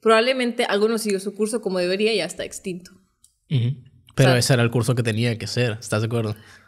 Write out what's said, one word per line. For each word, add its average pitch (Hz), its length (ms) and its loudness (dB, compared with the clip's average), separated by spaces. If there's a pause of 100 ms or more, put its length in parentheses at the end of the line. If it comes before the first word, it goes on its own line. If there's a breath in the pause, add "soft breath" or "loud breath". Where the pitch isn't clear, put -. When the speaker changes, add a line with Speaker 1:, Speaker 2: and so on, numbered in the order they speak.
Speaker 1:
probablemente 240 640 2
algo 202 240 2
no 233 80 0
siguió 208 220 -2
su 196 140 -8
curso 214 280 -2
como 185 180 -2
debería 196 340 0
y 214 40 0
ya 165 80 -2
está - 200 -8
extinto. - 460 -10 (580)
Speaker 2:
Ujú. 127 280 0 (380)
Pero 131 140 4
Speaker 1:
O - 40 6
sea 123 40 4
Speaker 2:
ese 120 160 2
era 120 100 4
el 117 60 2
curso 120 240 0
que 120 80 -2
tenía 117 380 -2
que 117 80 -8
ser, 120 320 -2
¿estás 107 220 -2
de 113 40 -2
acuerdo? 110 300 -2 (320 loud breath)